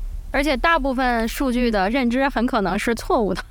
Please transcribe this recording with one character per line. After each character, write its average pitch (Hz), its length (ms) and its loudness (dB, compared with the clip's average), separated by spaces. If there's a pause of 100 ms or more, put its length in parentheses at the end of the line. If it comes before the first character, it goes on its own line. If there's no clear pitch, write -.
(320)
而 285 120 0
且 277 140 2
大 330 220 2
部 262 140 0
分 240 340 0
数 262 240 -2
据 240 180 0
的 202 200 2
认 247 200 0
知 262 180 2
很 254 180 0
可 254 160 0
能 190 160 0
是 233 180 0
错 269 260 0
误 190 120 0
的。 - 180 -4